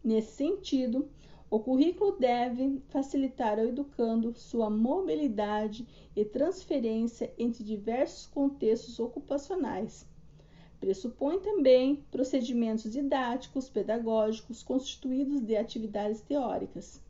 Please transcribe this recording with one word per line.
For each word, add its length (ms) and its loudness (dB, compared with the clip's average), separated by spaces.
Nesse 300 2
sentido, 760 0
o 120 2
currículo 580 2
deve 680 2
facilitar 720 0
ao 80 2
educando 680 0
sua 340 -2
mobilidade 1200 0
e 80 2
transferência 1120 -2
entre 240 -2
diversos 640 -2
contextos 720 0
ocupacionais. 1040 -4
Pressupõe 580 -2
também 720 6
procedimentos 800 0
didáticos, 800 -2
pedagógicos, 920 0
constituídos 760 -2
de 160 0
atividades 640 -2
teóricas 880 -4